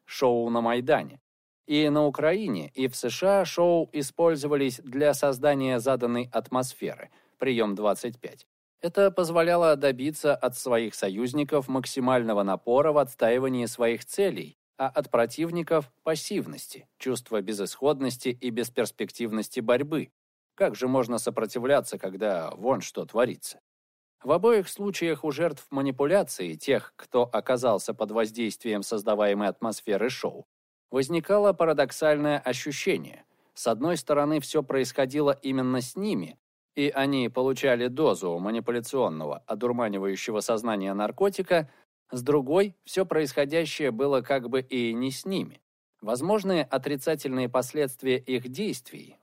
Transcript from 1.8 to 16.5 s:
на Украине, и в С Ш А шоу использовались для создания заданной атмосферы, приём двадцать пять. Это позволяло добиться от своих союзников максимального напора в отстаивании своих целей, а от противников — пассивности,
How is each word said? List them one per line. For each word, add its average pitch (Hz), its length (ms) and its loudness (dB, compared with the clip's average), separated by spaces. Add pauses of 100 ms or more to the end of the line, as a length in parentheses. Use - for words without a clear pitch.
на 151 160 4
Украине, 143 680 0
и 131 140 0
в 120 80 -8
С 127 120 -4
Ш 190 340 2
А - 20 0
шоу 170 480 2
использовались 143 880 0
для 139 320 2
создания 135 640 2
заданной 120 540 0
атмосферы, - 800 -4 (280)
приём 113 380 0
двадцать 104 420 0
пять. - 280 -16 (340)
Это 190 320 4
позволяло 170 640 4
добиться 139 580 0
от 127 240 -2
своих 117 380 0
союзников 135 720 -2
максимального 127 760 2
напора 120 480 2
в 147 80 4
отстаивании 127 680 2
своих 117 380 0
целей, - 520 -2 (200)
а 135 120 -2
от 135 200 -2
противников — 156 840 0 (100)
пассивности, - 840 -6 (100)